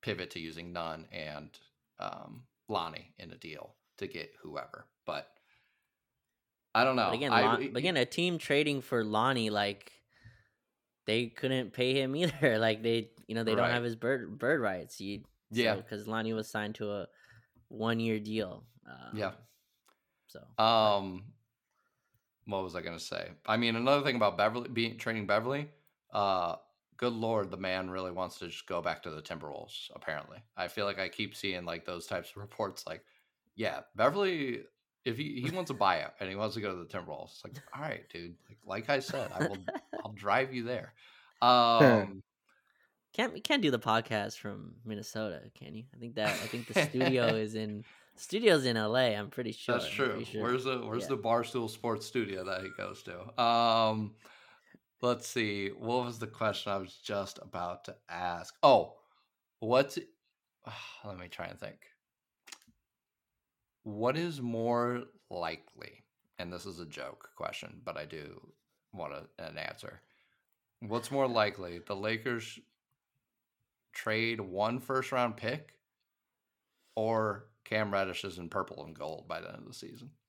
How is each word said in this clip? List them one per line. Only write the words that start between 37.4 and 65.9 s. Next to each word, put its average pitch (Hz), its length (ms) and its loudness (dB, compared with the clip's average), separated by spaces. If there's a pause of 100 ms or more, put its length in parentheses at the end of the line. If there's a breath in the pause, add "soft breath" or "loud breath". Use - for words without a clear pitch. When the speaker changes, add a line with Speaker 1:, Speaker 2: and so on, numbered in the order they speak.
Speaker 1:
like, - 120 -14 (180)
"All 139 80 -8
right, 151 300 -6
dude. 85 240 -12 (120)
Like, 110 100 -20 (300)
like - 20 2
I 139 100 4
said, 135 340 -6
I - 140 -4
will, 98 100 -6 (220)
Speaker 2:
<laughs> - 240 -12
Speaker 1:
I'll 107 80 -10
drive 110 420 2
you 120 100 -4
there." 123 280 -6 (500 soft breath)
Speaker 3:
Huh. 120 600 10
Speaker 1:
Um, 98 200 -8 (920)
Speaker 2:
Can't, 233 180 0
we 190 80 -10
can't 277 220 2
do 156 80 6
the 123 80 4
podcast 110 600 2
from 104 360 -10 (100)
Minnesota, 107 760 -6
can - 160 -16
you? 113 100 -12 (100)
I 123 40 -20
think 117 180 -10
that, 107 140 2
I 101 160 -2
think 120 220 -6
the 110 140 -10
studio 131 440 4
Speaker 1:
<laughs> 110 180 2
Speaker 2:
is 107 100 -6
in, 107 300 -4 (320 soft breath)
studio's 190 480 4
in 120 120 4
L 110 200 2
A, 123 200 6
I'm 104 140 -4
pretty 113 220 -4
sure. - 240 0
Speaker 1:
That's 120 120 -2
Speaker 2:
I'm - 60 -6
Speaker 1:
true. 135 160 2
Speaker 2:
pretty 110 160 -4
sure. 107 160 -4
Speaker 1:
Where's 123 220 2
the, 131 140 0
where's 117 260 -2
Speaker 2:
Yeah. - 60 -8
Speaker 1:
the 131 80 0
Barstool 117 520 2
Sports 110 360 -2
studio 98 380 -2
that 92 180 -4
he 95 140 -6
goes 95 280 -8
to? 90 380 -8
Um, 113 720 4 (840 soft breath)
let's 123 260 2
see. 101 420 0
What 117 360 0
was 120 140 -8
the 110 80 -6
question 107 460 -2
I 98 40 0
was 92 260 -6
just 101 380 -4
about 87 440 -8
to - 120 -14 (120)
ask? 87 540 -6
Oh, 131 340 8 (640)
what's, 127 380 4 (680)
<sighs> - 380 -14
let 98 140 -10
me 90 100 -14
try 85 180 -8
and 90 120 -10
think. 101 200 -12 (2000)
What 110 320 0
is 165 240 -2
more 120 640 0 (260)
likely? - 760 -8 (340)